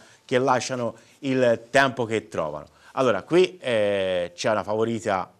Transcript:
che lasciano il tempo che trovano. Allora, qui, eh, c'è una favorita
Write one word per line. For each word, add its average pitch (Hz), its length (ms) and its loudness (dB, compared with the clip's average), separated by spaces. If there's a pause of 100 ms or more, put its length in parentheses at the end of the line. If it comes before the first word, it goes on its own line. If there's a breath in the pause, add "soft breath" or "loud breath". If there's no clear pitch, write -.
(240 loud breath)
che 127 140 0
lasciano 127 580 2 (240 loud breath)
il 127 500 0
tempo 131 360 2
che 107 220 -4
trovano. 76 380 -6 (260 loud breath)
Allora, 120 300 0
qui, 180 360 0
eh, 98 760 -2
c'è - 160 -4
una 104 140 -2
favorita 107 760 -4